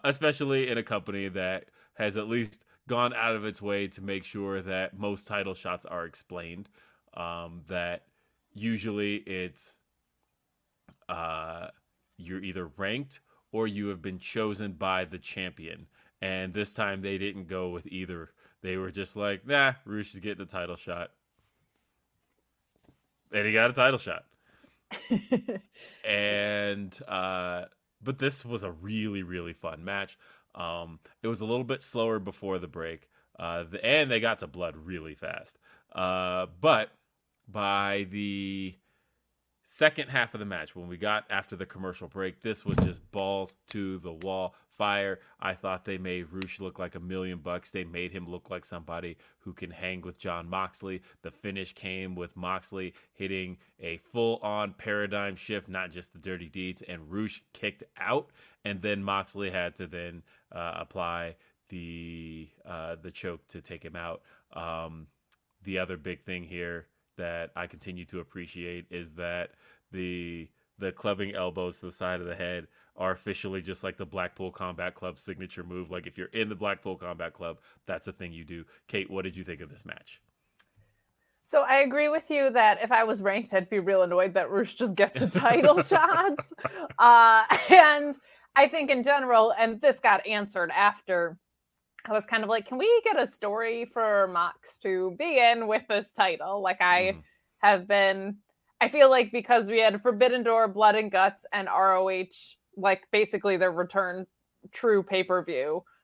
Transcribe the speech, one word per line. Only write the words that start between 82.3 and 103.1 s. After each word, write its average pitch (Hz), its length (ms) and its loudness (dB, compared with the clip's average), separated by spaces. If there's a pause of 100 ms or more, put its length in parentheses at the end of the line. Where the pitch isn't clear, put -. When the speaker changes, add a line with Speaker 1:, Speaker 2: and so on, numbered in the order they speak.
Speaker 2:
that 214 300 6
if 226 100 0
I 226 120 6
was 220 180 0
ranked, 202 320 0
I'd 185 160 2
be 208 100 0
real 190 240 4
annoyed 180 320 4
that 165 140 2
Rush 196 260 0
just 214 200 -2
gets 196 260 4
a 175 80 2
title 285 520 6
Speaker 1:
<laughs> - 20 4
Speaker 2:
shot. 339 560 4 (580)
Uh, 226 460 12 (260)
and 294 460 12 (400)
I 277 140 10
think 302 200 -2
in 254 140 2
general, 247 540 6
and 226 240 2
this 277 180 6
got 202 260 6
answered 202 460 -2
after, 180 640 2 (720)
I 220 60 -2
was 208 120 2
kind 220 180 0
of 202 60 -4
like, 220 180 0
"Can 254 100 -6
we 440 260 6
get 370 160 2
a 220 80 2
story 226 580 -4
for 214 420 2
Mox - 560 -2
to 185 340 0
be 302 220 2
in 233 280 6
with 214 220 2
this 202 240 0
title?" 190 480 0
Like, 185 180 0
I 180 360 4
Speaker 1:
Mm. 160 80 -18 (340)
Speaker 2:
have 196 300 6
been, 196 500 2 (420)
I 247 80 6
feel 269 220 10
like 247 220 6
because 233 360 2
we 220 120 4
had 214 220 6
Forbidden 247 420 4
Door, 226 260 4
Blood 208 260 6
and 214 160 0
Guts, 196 400 2
and 196 160 -2
R 190 280 4
O 190 140 4
H, - 480 -6 (200)
like, 190 340 2